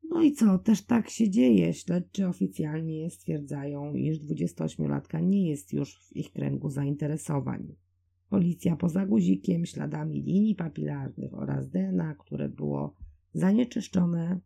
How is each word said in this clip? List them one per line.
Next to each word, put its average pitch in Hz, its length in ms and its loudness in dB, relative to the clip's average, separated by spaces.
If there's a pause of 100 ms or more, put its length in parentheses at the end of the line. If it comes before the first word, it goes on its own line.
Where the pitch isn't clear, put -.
No 330 140 2
i 294 100 8
co, 202 260 6
też 202 280 2
tak 233 240 2
się 220 200 2
dzieje. 196 440 6
Śledczy 180 520 -2
oficjalnie 160 840 -4
stwierdzają, 143 840 -6
iż 147 240 -2
dwudziestoośmiolatka 156 1000 -4
nie 185 280 2
jest 147 240 -6
już - 360 -6
w - 80 -14
ich 156 160 -8
kręgu 139 380 -4
zainteresowań. 143 1040 -4 (540)
Policja 175 480 2
poza 180 300 0
Guzikiem, 190 600 2
śladami 147 560 -6
linii 190 320 2
papilarnych 147 800 -6
oraz 139 340 -4
D 156 100 -2
N 185 220 0
A, 156 140 -4
które 139 340 -6
było 71 480 -4 (360)
zanieczyszczone 180 1120 0